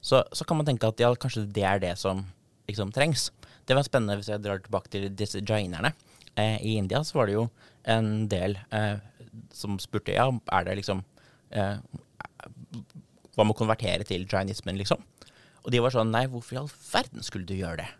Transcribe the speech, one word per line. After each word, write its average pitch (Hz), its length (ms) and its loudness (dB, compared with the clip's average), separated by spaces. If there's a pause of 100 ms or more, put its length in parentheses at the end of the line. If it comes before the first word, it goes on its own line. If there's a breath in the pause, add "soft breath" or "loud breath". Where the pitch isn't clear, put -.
Så, 131 300 6
så - 140 -6
kan 165 120 0
man 151 80 2
tenke 120 220 2
at, 110 120 0
ja, 120 160 8
kanskje 107 360 -4
det 101 120 0
er 98 160 4
det 90 180 -2
som 98 260 -2 (460)
liksom 104 240 -4
trengs. 143 380 2 (340 loud breath)
Det 131 100 4
var 139 80 6
spennende 107 320 2
hvis 101 140 -6
jeg 104 120 -2
drar 101 180 -2
tilbake 98 300 -4
til 98 200 -4
disse 98 320 -4
jainerne. 104 500 0 (460 loud breath)
Eh, 110 240 2
i 110 160 0
India 101 260 0
så 156 160 -4
var 117 80 6
det 101 60 0
jo 117 160 2 (340 soft breath)
en 110 460 2
del, 98 260 0 (160)
eh, 107 260 0 (540)
som 101 280 -6
spurte, - 360 -4
ja, 120 140 4 (240)
er 92 100 4
det 95 140 -2
liksom, 98 260 -2 (480 soft breath)
eh, 101 260 -2 (1600)
hva 110 80 6
med 107 120 4
å - 40 -14
konvertere 104 480 0
til 95 240 -4
jainismen, 95 480 -2
liksom? - 220 -2 (640 loud breath)
Og - 80 -4
de 120 80 4
var 127 120 2
sånn, 113 200 2
nei, 120 160 2
hvorfor 120 260 -10
i 127 60 -4
all 147 80 -10 (220)
verden - 340 -2
skulle 92 240 -8
du 95 80 -4
gjøre 85 240 -6
det? 87 60 -10 (120)